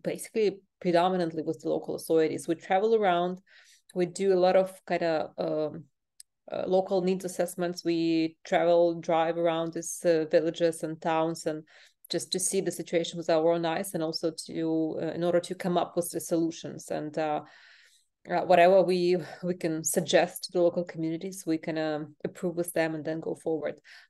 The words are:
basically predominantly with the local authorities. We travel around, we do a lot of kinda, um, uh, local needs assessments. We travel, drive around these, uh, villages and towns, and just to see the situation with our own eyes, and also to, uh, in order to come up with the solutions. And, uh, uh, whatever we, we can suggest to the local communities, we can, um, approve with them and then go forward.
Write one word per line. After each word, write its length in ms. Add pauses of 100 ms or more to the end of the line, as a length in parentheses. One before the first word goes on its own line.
basically 580 (200)
predominantly 600
with 200
the 80
local 260
authorities. 520
We 80
travel 400
around, 460 (540)
we 100
do 280
a 60
lot 160
of 180 (140)
kinda, 500
um, 480 (640)
uh, 160
local 340
needs 240
assessments. 580
We 600
travel, 560
drive 380
around 360
these, 320
uh, 240
villages 540
and 180
towns, 440
and 180 (460)
just 240
to 60
see 200
the 120
situation 460
with 120
our 240
own 120
eyes, 280
and 100
also 280 (160)
to, 540
uh, 100
in 120
order 160
to 160
come 220
up 180
with 160
the 80
solutions. 720
And, 260
uh, 240 (880)
uh, 120
whatever 420
we, 340 (260)
we 120
can 280
suggest 600
to 80
the 100
local 220
communities, 640
we 120
can, 200
um, 460
approve 320
with 160
them 240
and 80
then 160
go 140
forward. 480 (280)